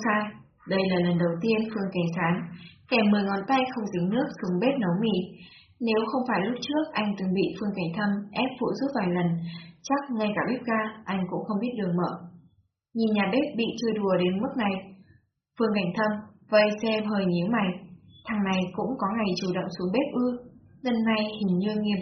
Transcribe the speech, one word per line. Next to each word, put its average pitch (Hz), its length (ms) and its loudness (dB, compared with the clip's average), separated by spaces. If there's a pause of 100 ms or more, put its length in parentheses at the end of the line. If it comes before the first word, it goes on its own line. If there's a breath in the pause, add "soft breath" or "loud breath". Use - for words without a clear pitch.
sai, 214 180 2 (460)
đây 190 220 2
là 180 80 2 (100)
lần 170 100 4
đầu 170 240 2
tiên 220 160 4 (140)
Phương 190 200 -2
Cảnh 170 240 0
Sán 175 180 2 (560 loud breath)
kèm 220 200 4
mười 208 120 4
ngón 196 260 0
tay 262 140 4 (120)
không 220 120 -4
dính 180 240 0
nước 254 160 2 (120)
xuống 180 220 -2
bếp 262 180 2
nấu 185 120 0 (100)
mì. 214 160 2 (640 loud breath)
Nếu 226 200 2 (100)
không 254 180 0
phải 202 180 0
lúc 254 140 -2
trước 302 320 -2
anh 208 260 0
từng 185 160 0
bị 185 120 2 (100)
Phương 202 200 -4
Cảnh 170 200 -2
Thâm 208 140 0 (220)
ép 262 180 0 (100)
phụ 233 140 0
giúp 269 200 -2
vài 196 220 2
lần, 175 120 2 (540 loud breath)
chắc 277 180 0 (100)
ngay 214 240 0
cả 160 140 0
bếp 247 200 -2
ga 220 140 4 (220)
anh 190 160 -2 (100)
cũng 165 140 -4
không 202 160 -2
biết 247 180 -2
đường 175 180 0
mở. 175 140 0 (840)
Nhìn 226 200 2
nhà 196 180 4
bếp 277 120 4 (120)
bị 226 100 0 (140)
chơi 226 180 0
đùa 190 180 2
đến 185 260 2
mức 269 140 -4
này, 202 180 0 (840 loud breath)
Phương 208 160 2
Cảnh 180 220 0
Thâm 214 140 2 (400)
vây 214 180 6 (140)
xem 220 280 0
hơi 196 160 2
nhíu 175 260 2
mày. 208 160 2 (580)
Thằng 208 180 0
này 190 160 2 (120)
cũng 202 260 -4
có 196 80 -2 (100)
ngày 208 140 2 (100)
chủ 190 140 -2
động 180 240 -2
xuống 185 140 -2
bếp 269 200 2
ư? 247 160 2 (540)
Lần 226 220 2
này 220 180 2
hình 202 360 0
như 208 180 0
nghiêm 208 260 0